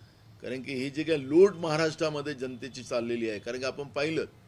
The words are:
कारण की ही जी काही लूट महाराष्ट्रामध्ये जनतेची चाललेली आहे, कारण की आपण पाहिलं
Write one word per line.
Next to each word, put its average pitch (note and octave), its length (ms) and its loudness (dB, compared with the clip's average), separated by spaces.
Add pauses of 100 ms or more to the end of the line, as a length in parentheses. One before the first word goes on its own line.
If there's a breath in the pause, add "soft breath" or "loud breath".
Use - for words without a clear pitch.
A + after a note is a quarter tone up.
(420 loud breath)
कारण B2 200 -6
की C3+ 120 -6
ही C3 160 -2
जी D3 120 -4
काही D3 260 0
लूट F3+ 240 8
महाराष्ट्रामध्ये D#3 840 0
जनतेची B2+ 480 -8
चाललेली A#2 480 -2
आहे, G#2 80 -4
कारण A#2+ 200 -6
की B2+ 60 -6
आपण C3+ 200 -4
पाहिलं C#3+ 400 -2 (240)